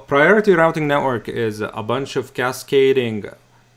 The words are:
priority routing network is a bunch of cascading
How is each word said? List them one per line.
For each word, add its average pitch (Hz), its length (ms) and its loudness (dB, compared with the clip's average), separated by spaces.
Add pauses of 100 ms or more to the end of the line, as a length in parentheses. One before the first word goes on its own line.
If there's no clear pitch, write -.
priority 190 460 4
routing 165 340 2
network 139 420 -2
is 107 320 -4
a 110 220 -8
bunch 127 320 -4
of 123 180 -6
cascading 127 920 0 (520)